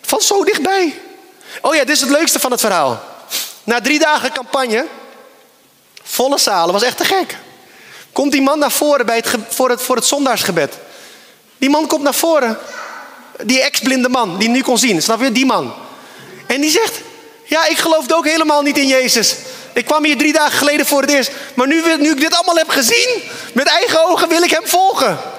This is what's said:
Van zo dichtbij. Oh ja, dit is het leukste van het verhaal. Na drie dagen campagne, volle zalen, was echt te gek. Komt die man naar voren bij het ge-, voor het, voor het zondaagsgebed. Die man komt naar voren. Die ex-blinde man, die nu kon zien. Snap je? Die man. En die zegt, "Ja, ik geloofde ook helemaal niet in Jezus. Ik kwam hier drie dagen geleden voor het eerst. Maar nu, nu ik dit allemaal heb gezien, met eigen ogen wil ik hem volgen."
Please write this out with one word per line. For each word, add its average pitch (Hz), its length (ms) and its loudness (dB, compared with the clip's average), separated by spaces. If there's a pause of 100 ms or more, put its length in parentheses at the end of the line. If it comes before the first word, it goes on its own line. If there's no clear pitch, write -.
Van - 200 0
zo 392 240 2
dichtbij. 370 560 0 (600)
Oh 294 140 0
ja, 285 100 2
dit 277 100 0
is - 60 0
het 269 100 -2
leukste 285 280 2
van 254 120 -2
het 240 100 -2
verhaal. 151 420 0 (640)
Na 233 160 0
drie 277 180 0
dagen 302 340 2
campagne, 254 540 -2 (1160)
volle 277 360 -2
zalen, 180 340 2
was 202 100 0
echt 247 140 0
te - 80 -4
gek. 381 320 -2 (760)
Komt 277 200 0
die 277 100 2
man 285 160 2
naar 277 140 2
voren 285 340 2
bij 226 100 0
het 226 100 -2
ge-, 240 120 -2 (100)
voor 254 220 0
het, 240 120 -2
voor 254 140 0
het 226 100 -2
zondaagsgebed. 196 680 0 (880)
Die 269 120 0
man 302 160 2
komt 294 160 -2
naar 277 120 2
voren. 277 440 2 (840)
Die 254 180 2
ex-blinde 254 460 0
man, 226 300 -2
die 220 100 0
nu 254 140 2
kon 247 160 0
zien. 214 240 2
Snap 226 180 0
je? 262 120 0
Die 262 140 0
man. 170 280 -2 (720)
En 262 140 -2
die 311 100 0
zegt, 440 300 0 (440)
"Ja, 311 220 0
ik 311 100 0
geloofde 311 380 0
ook 320 120 2
helemaal 302 360 2
niet 294 160 0
in 277 80 2
Jezus. 254 480 2 (380)
Ik 240 120 -2
kwam 302 200 0
hier 294 140 2
drie 302 140 2
dagen 294 260 2
geleden 285 280 2
voor 285 140 2
het 277 100 0
eerst. 277 200 2 (240)
Maar 247 120 0
nu, 320 320 2
nu 294 120 2
ik 277 100 0
dit 330 140 0
allemaal 349 220 2
heb 320 120 2
gezien, 466 540 0 (300)
met 269 140 0
eigen 330 400 2
ogen 330 220 2
wil 339 140 4
ik 349 80 2
hem 330 160 -2
volgen." 349 520 2 (200)